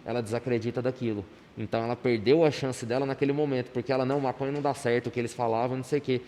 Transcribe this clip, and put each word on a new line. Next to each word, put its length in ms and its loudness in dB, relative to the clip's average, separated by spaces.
ela 180 -2
desacredita 600 -2
daquilo. 420 -2
Então, 260 -2
ela 140 -2
perdeu 480 4
a 60 6
chance 360 -4
dela 200 0
naquele 260 0
momento, 400 0
porque 180 -4
ela, 140 2
"Não, 160 2
maconha 320 -2
não 100 -4
dá 120 0
certo, 340 0
o 20 -2
que 80 -4
eles 160 -2
falavam, 440 0
não 60 -6
sei 140 0
o 40 -2
quê." 260 0